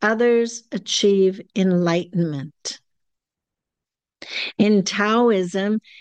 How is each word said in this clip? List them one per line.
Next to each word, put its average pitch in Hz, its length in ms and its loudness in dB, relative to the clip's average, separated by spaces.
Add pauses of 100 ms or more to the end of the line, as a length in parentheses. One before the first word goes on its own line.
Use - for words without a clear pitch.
others 233 680 0
achieve 196 720 0 (160)
enlightenment. 175 1200 -2 (1800)
In 202 260 4
Taoism, 208 960 0 (200)